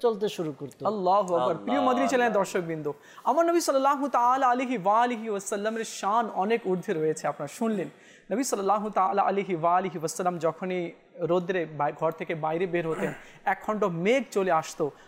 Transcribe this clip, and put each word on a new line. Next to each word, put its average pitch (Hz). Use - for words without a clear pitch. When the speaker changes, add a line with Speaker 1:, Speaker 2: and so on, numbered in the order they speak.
Speaker 1:
চলতে 214
শুরু 156
করতো। 143
Speaker 2:
আল্লাহু 190
আকবার। 160
প্রিয় -
Speaker 3:
আল্লাহ 262
Speaker 2:
মাদানী 262
চ্যানেলের 240
Speaker 3:
আকবার। 196
Speaker 2:
দর্শকবৃন্দ, 165
আমার 320
নবী 339
সাল্লাল্লাহু 277
তাআলা 254
আলাইহি 247
ওয়া 214
আলিহি 226
ওয়াসাল্লামের 214
শান 214
অনেক 214
ঊর্ধ্বে 185
রয়েছে, 156
আপনারা 147
শুনলেন। 208
নবী 240
সাল্লাল্লাহু 202
তাআলা 196
আলাইহি 196
ওয়া 170
আলিহি 185
ওয়াসাল্লাম 175
যখনই 170
রোদ্রে 175
বাই-, 151
ঘর 160
থেকে 170
বাইরে 165
বের 170
হতেন, 160
এক 190
খণ্ড 214
মেঘ 196
চলে 185
আসতো, 156